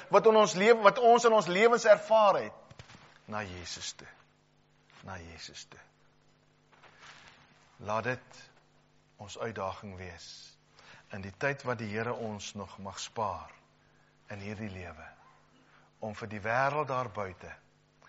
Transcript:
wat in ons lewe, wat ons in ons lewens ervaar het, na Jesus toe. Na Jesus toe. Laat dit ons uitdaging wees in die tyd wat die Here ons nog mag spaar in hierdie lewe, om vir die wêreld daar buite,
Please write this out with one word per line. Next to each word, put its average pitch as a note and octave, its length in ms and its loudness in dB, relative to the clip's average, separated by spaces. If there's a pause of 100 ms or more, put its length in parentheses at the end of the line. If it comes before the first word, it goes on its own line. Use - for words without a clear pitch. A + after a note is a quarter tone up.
(120)
wat G3 160 8
in A3 80 8
ons G#3 240 4
lewe, A3+ 240 6
wat G3 140 6
ons A#3 260 6
in A3+ 80 4
ons G3+ 160 4
lewens A3+ 400 4
ervaar G#3 540 4
het, - 420 -16 (440)
na G#2+ 160 -6
Jesus F2+ 520 -12
toe. - 120 -20 (960)
Na F#2+ 120 -14
Jesus E2 480 -18
toe. - 160 -20 (2000)
Laat A2 160 -2
dit - 360 -8 (800)
ons G2+ 180 -16
uitdaging G2 580 -8
wees - 540 -18 (640)
in F#2+ 80 -10
die G2 180 -12
tyd C#3 240 -4
wat A#2+ 140 -4
die A2 100 -8
Here A2 240 -4
ons G#2+ 440 -10
nog F#2+ 240 -12
mag F#2+ 180 -14
spaar G2 500 -10 (800)
in G2+ 140 -14
hierdie G#2 260 -10
lewe, E2+ 360 -16 (1000)
om G#2 80 -10
vir A2 160 -12
die G#2 140 -10
wêreld C3+ 460 -2
daar B2+ 220 -6
buite, F#2 380 -12 (580)